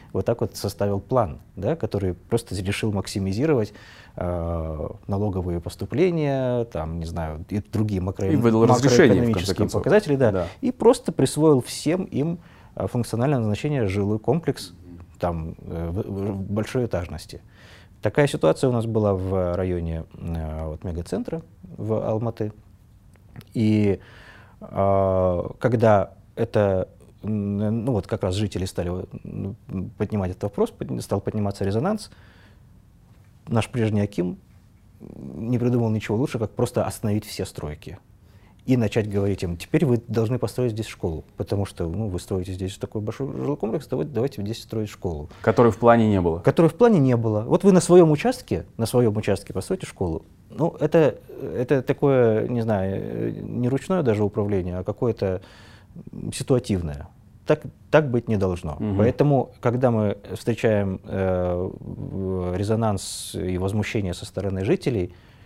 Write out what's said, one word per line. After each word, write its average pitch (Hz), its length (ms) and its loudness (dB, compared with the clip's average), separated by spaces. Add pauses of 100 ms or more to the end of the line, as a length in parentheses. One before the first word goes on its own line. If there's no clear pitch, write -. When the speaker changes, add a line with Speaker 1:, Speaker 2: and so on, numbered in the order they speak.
(140)
Speaker 1:
вот 104 120 -2
так 117 160 0
вот 110 140 -6
составил 101 440 -2
план, 110 400 -2 (160)
да, 117 200 -2
который 98 380 -2
просто - 420 -4
решил 98 380 -2
максимизировать, 104 800 -2 (420)
э, 85 720 -4 (180)
налоговые 95 520 -2
поступления, 135 1080 -2
там, 82 340 -8
не 82 80 -6
знаю, 82 420 -8
и 104 100 -2 (140)
другие 104 280 0
макро-, 95 300 -2
Speaker 2:
И 104 40 2
выдал 113 320 6
разрешение, 123 560 6
в 117 100 2
конце 92 200 -2
Speaker 1:
макроэкономические - 40 -4
Speaker 2:
концов. 104 260 0
Speaker 1:
показатели, 156 320 4
да, 127 160 4
Speaker 2:
Да. 92 140 0 (160)
Speaker 1:
и 247 100 0
просто - 400 2
присвоил 147 500 4
всем 175 420 -4
им, 165 340 -4 (380)
э, 98 120 -2
функциональное 123 520 0
назначение 113 480 0
жилой 101 320 0
комплекс, - 540 -2 (460)
там, 85 420 -4
э, 85 280 -6
в, 92 140 -4
в 98 380 -6 (100)
большой 110 340 -2
этажности. 87 560 -6 (600)
Такая 143 240 4
ситуация 147 420 2
у 123 40 2
нас 113 120 0
была 107 300 2
в 92 400 0
районе, 85 480 -2 (100)
э, 80 540 -6
вот, 78 160 -10
мегацентра 101 580 -6 (360)
в 110 160 -2 (140)
Алматы. 110 440 -2 (1040)
И, 107 440 2 (600)
э, 95 840 2 (160)
когда 107 520 4 (240)
это, 101 520 2 (360)
м, 104 600 -2
ну, 135 80 0
вот 98 140 -2
как 107 160 -4
раз 92 120 0
жители 95 300 -2
стали, 87 260 -4 (320)
м, 101 320 -8 (420)
поднимать 98 340 -2
этот - 120 -10
вопрос, 196 280 -2
под-, 123 300 -8
стал - 200 -2
подниматься 101 440 -4
резонанс, 143 460 -2 (1400)
наш 113 220 0
прежний 107 320 0
аким 180 360 -4 (600)
не 101 580 -6
придумал 120 340 2
ничего 107 260 -2
лучше, 131 220 -2
как 110 120 -4
просто 117 340 0
остановить 104 400 -2
все - 200 -8
стройки - 520 -12 (680)
и 127 120 2
начать 107 340 0
говорить 101 320 0
им: 85 140 -4
«Теперь - 280 0
вы 120 220 2
должны 113 320 0
построить 123 320 -2
здесь 107 160 -6
школу, 80 360 -6 (140)
потому 101 280 -2
что, 87 220 -6
ну, 98 200 -4
вы 90 120 -4
строите 92 340 -6
здесь 92 240 -8
такой - 240 -8
большой 135 300 -8
жилой 135 260 -4
комплекс, 202 300 -6
давайте, 147 240 -4
давайте 117 300 -4
здесь 104 220 -6
строить 110 260 -6
школу». 76 400 -8 (140)
Speaker 2:
Которой 117 280 6
в - 60 -2
плане 117 320 8
не 98 120 4
было. 85 180 2
Speaker 1:
Которой 165 300 4
в - 60 -8
плане 226 240 6
не 131 180 4
было. 110 240 0
Вот 135 220 2
вы 196 80 8
на 185 100 8
своём 170 300 10
участке, 147 540 0 (120)
на 113 100 -2
своём 117 300 4
участке - 360 -2
постройте - 320 -4
школу. - 400 -4 (240)
Ну, 165 300 -2
это, 151 360 4 (260)
это 123 420 0
такое, 123 640 4
не 120 140 -2
знаю, 98 340 0
э, 110 360 -6 (120)
не 117 260 -2
ручное 165 320 -2
даже 107 220 2
управление, 98 560 -2
а 92 40 -6
какое-то 104 580 -2 (920)
ситуативное. 87 760 -2 (380)
Так, 151 160 0 (300)
так 151 180 6
быть 117 180 0
не 110 100 2
должно. 87 420 -2
Speaker 2:
Мгм. 104 180 -2
Speaker 1:
Поэтому, 131 540 4 (100)
когда 123 300 2
мы 107 260 0 (160)
встречаем, 104 720 0
э, 90 640 -2 (100)
в-, 92 800 -6
резонанс 104 800 -2
и 90 240 -4
возмущение 98 560 -2
со - 100 -14
стороны 95 400 -6
жителей, 117 480 -2 (320)